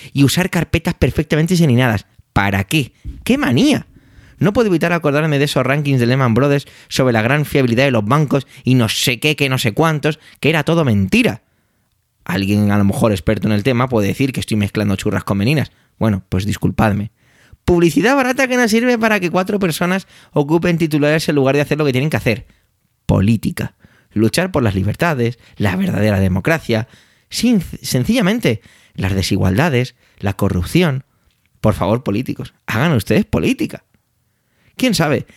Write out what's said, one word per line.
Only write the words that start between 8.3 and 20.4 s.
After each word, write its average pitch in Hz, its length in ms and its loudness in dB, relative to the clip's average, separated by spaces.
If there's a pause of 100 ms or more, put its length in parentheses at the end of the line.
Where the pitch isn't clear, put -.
y 127 120 2
no 120 120 2
sé 123 320 -2
qué, 151 160 0
que 139 140 -2
no 131 80 0
sé 123 160 -2
cuántos, 156 460 0 (220)
que 165 80 2
era 156 140 0
todo 165 220 2
mentira. 113 560 2 (840)
Alguien 101 480 0
a 101 60 2
lo 104 60 2
mejor 104 300 0
experto 101 340 -2
en 107 60 0
el 104 100 -2
tema 127 260 0
puede 110 200 0
decir 135 220 -2
que 110 100 -6
estoy - 160 -4
mezclando 101 380 -2
churras 98 280 -4
con 101 140 -2
meninas. 117 340 0 (260)
Bueno, 107 320 0
pues 95 160 -2
disculpadme. 104 640 -2 (520)
Publicidad 175 520 2
barata 262 320 0
que 247 100 -2
no 247 100 2
sirve 233 320 2
para 220 200 0
que 175 120 -2
cuatro 190 260 -2
personas 185 500 -2 (260)
ocupen 165 440 0